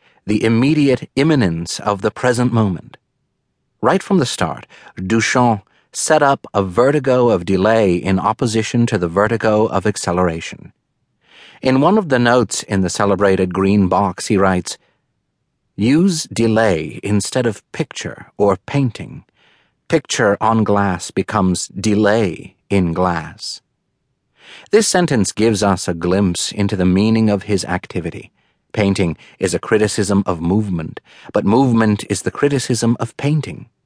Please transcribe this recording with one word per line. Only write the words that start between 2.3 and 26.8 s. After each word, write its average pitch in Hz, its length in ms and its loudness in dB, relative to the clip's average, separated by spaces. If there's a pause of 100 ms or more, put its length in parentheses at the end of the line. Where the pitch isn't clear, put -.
moment. 101 420 -2 (840)
Right 156 200 2
from 196 160 0
the 151 60 2
start, - 420 -6 (300)
Duchamp 113 640 0 (340)
set 151 280 2
up 139 280 0
a - 80 0
vertigo 127 680 2
of 92 160 2
delay 98 500 2
in 95 240 0
opposition 110 640 0
to 113 140 -2
the 87 80 -2
vertigo 107 600 0
of 98 200 -4
acceleration. 90 840 -4 (920)
In 131 180 2
one 175 160 4
of 196 120 0
the 131 100 2
notes 120 460 2
in 98 160 -2
the 90 100 0
celebrated 95 640 0
Green 98 320 2
Box, 95 400 -2
he 107 100 0
writes, 95 400 0 (1000)
"Use 156 480 2
delay 110 800 0
instead 104 420 0
of 107 240 -4
picture - 640 -10
or 101 200 2 (100)
painting. 110 580 -4 (600)
Picture 117 540 0
on 110 240 2
glass 101 480 -2
becomes 95 560 -2
delay 104 880 -2 (120)
in 90 240 0
glass." 82 720 -6 (1080)
This 214 160 4
sentence 151 420 2
gives 107 320 0
us 98 240 0
a 87 80 -2
glimpse 90 560 0
into 101 240 -2
the 92 100 0